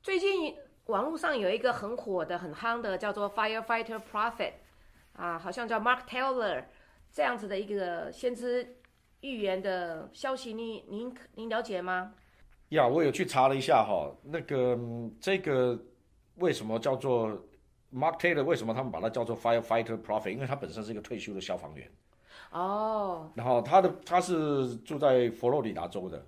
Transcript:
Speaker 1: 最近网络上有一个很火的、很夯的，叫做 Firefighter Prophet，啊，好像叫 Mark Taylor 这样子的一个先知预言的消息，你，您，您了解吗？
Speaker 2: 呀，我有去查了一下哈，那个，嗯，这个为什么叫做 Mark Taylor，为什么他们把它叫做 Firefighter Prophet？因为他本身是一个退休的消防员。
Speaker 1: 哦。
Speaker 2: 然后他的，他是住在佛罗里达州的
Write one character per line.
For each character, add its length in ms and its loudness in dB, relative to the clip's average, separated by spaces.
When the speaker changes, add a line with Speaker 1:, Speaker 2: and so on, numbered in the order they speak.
Speaker 1:
最 160 0
近 340 0
网 180 0
络 120 -2
上 180 0
有 140 2
一 80 2
个 140 2
很 240 -4
火 300 -2
的、 120 -4
很 160 -8
夯 280 -2
的， 160 -2
叫 160 -2
做 200 -4
Firefighter 680 -2
Prophet， 400 -2
啊， 260 -6
好 100 -8
像 160 -6
叫 140 0
Mark 260 2
Taylor 600 -2
这 140 -2
样 140 0
子 100 -8
的 100 -4
一 80 -4
个 460 -4
先 240 -4
知 400 -4
预 200 -6
言 200 0
的 500 -4
消 240 -4
息， 180 -10
你， 360 -8
您， 260 -8
您 120 -10
了 140 0
解 200 -4
吗？ 320 -4
Speaker 2:
呀， 160 6
我 160 4
有 80 6
去 160 0
查 220 4
了 80 6
一 60 0
下 200 6
哈， 400 0
那 200 -6
个， 340 2
嗯， 340 -6
这 180 0
个 420 2
为 160 2
什 140 -4
么 120 -2
叫 200 0
做 320 2
Mark 260 0
Taylor， 240 4
为 140 2
什 100 -4
么 60 0
他 100 -2
们 80 -4
把 80 -6
它 100 0
叫 140 -2
做 160 -4
Firefighter 640 2
Prophet？ 300 -2
因 80 -6
为 60 -4
他 80 -4
本 160 -8
身 140 -10
是 80 -8
一 20 -6
个 60 -6
退 180 -8
休 160 -8
的 60 -6
消 160 -4
防 200 -12
员。 140 -16
Speaker 1:
哦。 840 -2
Speaker 2:
然 120 -2
后 140 6
他 200 8
的， 80 4
他 140 4
是 580 2
住 220 -8
在 300 8
佛 200 0
罗 120 2
里 100 -2
达 160 -4
州 220 -6
的 180 -10